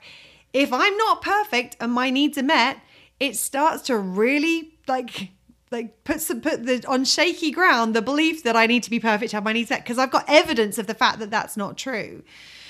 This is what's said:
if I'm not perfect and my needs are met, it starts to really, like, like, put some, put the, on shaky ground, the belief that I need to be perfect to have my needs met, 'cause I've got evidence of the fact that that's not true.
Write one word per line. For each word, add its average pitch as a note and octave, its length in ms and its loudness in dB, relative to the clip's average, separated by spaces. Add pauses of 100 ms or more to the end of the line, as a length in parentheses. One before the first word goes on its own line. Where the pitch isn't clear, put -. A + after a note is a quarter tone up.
(520)
if C4+ 200 2
I'm F#4+ 240 2
not G#4 260 2
perfect D#4+ 560 -2
and A#3 140 -2
my B3 180 0
needs C#4+ 280 2
are C4+ 40 0
met, C4+ 360 2 (420)
it C4 160 -2
starts C#4+ 480 0
to B3 120 0
really, C#4+ 800 0 (120)
like, B3 400 -6 (420)
like, A#3 320 -10
put D#4 180 -4
some, B3 200 -4
put B3 260 -4
the, B3+ 220 0
on C4 160 2
shaky D#4+ 480 0
ground, B3 420 4
the A3+ 80 2
belief D#4 400 0
that A#3 140 2
I A3+ 100 6
need A#3+ 160 2
to - 80 -8
be A#3 80 -2
perfect A3 320 0
to G#3 60 -6
have G#3 80 -4
my A3 80 -2
needs A3+ 180 -2
met, - 160 -4
'cause A#3 100 -6
I've C4 140 2
got D4+ 160 2
evidence D4 500 4
of G#3 120 -6
the A3 60 -4
fact A3 260 0
that G#3 100 -10
that's - 260 -4
not G3+ 220 -8
true. F#3+ 460 -8 (460)